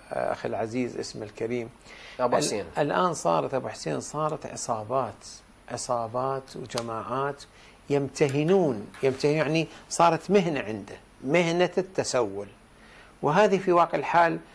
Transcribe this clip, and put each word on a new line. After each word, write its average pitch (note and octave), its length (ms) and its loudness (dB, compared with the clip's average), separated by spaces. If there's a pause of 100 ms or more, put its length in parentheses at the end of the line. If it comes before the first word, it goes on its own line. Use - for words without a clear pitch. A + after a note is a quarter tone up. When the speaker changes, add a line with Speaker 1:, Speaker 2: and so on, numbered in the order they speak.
(120)
Speaker 1:
آه، - 200 -2
أخي - 160 -6
العزيز A2+ 500 -4
اسم - 260 -8
الكريم، A#2 460 -6 (520)
Speaker 2:
أبو B2 140 2
Speaker 1:
ال-، D3 60 4
Speaker 2:
حسين. A2+ 240 -2 (120)
Speaker 1:
الآن F3+ 360 2
صارت D#3+ 400 0
أبو B2 140 -4
حسين، C#3+ 320 -6
صارت D3+ 460 -6
عصابات، A2+ 800 -4 (440)
عصابات B2+ 840 -4
وجماعات A#2 880 -6 (460)
يمتهنون، C#3+ 1000 2 (160)
يمتهنون C#3+ 340 2
يعني D#3 300 2 (220)
صارت E3+ 420 2
مهنة E3+ 280 4
عنده، G#2 360 -8 (280)
مهنة E3+ 540 4
التسول، A#2 720 0 (720)
وهذه F#3+ 360 4
في F#3+ 140 0
واقع E3+ 260 4
الحال، E3 420 2 (160)